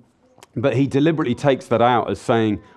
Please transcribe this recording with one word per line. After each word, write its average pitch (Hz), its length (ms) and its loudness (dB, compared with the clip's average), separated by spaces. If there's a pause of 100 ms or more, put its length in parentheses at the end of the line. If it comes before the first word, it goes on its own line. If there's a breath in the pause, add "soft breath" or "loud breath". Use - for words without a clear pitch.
(560)
but 131 180 -2
he 135 120 0
deliberately 139 480 0
takes 135 320 0
that 113 160 0
out 120 280 2
as 101 80 -4
saying, 107 440 -2 (140 loud breath)